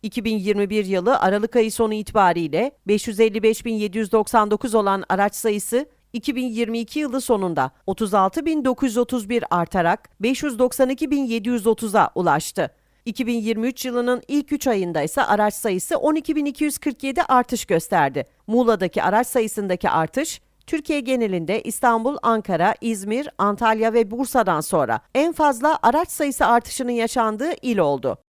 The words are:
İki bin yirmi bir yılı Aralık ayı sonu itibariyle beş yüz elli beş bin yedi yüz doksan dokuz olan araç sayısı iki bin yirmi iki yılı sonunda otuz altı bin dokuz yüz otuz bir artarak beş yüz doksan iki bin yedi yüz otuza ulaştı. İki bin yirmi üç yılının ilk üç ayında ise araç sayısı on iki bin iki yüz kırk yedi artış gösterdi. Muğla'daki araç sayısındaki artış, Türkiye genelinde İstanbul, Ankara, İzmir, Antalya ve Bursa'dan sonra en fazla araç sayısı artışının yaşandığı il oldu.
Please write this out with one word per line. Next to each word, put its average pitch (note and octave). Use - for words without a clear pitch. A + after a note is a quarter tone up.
İki G#3+
bin A3
yirmi G3+
bir G#3
yılı F#3+
Aralık G#3
ayı A3+
sonu G#3+
itibariyle F#3
beş G#3
yüz G#3
elli A3
beş A3
bin A3+
yedi G#3
yüz G#3+
doksan G#3+
dokuz A3
olan G3
araç G3+
sayısı A3+
iki A#3+
bin B3+
yirmi A3+
iki A#3
yılı C4+
sonunda F3
otuz G3
altı G3+
bin D#4
dokuz C4
yüz G#3+
otuz A#3+
bir A#3
artarak F3
beş B3
yüz B3+
doksan B3+
iki C4+
bin C#4+
yedi A3+
yüz A#3
otuza G#3+
ulaştı. D#3+
İki A#3
bin A#3
yirmi A3
üç B3+
yılının B3
ilk C#4+
üç C#4
ayında F3
ise -
araç G#3
sayısı G3+
on D4+
iki D#4
bin D4+
iki C#4+
yüz D4
kırk -
yedi C4+
artış B3
gösterdi. D3
Muğla'daki A3
araç G#3+
sayısındaki G3+
artış, -
Türkiye D4+
genelinde A3
İstanbul, A#3
Ankara, G#3+
İzmir, A3+
Antalya A3
ve A3+
Bursa'dan A#3
sonra B2
en D#4
fazla D4
araç D4
sayısı C#4+
artışının A#3+
yaşandığı A#3
il A#3+
oldu. C#3